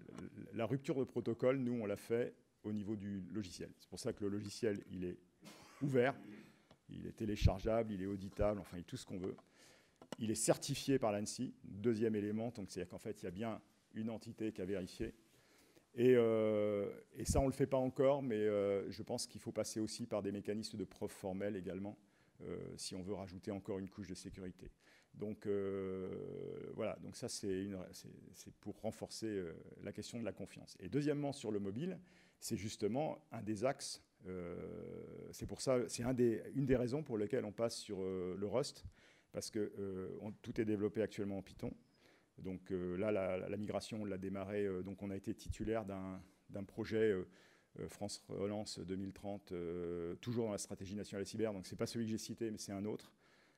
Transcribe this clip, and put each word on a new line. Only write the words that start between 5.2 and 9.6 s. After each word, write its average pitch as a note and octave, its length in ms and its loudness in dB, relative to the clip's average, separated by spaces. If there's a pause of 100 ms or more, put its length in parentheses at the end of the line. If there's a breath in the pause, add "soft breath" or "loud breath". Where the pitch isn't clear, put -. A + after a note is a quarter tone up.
ouvert, C3+ 340 6 (760 loud breath)
il F2 180 -8
est F2+ 80 -8
téléchargeable, A2 760 4
il F#2+ 100 -2
est F#2+ 60 -2
auditable, G2+ 520 0
enfin, F2+ 180 -8
il F2 40 -4
est - 20 -8
tout - 140 -8
ce - 80 -12
qu'on G#2 120 -8
veut. F#2+ 180 -4 (840 loud breath)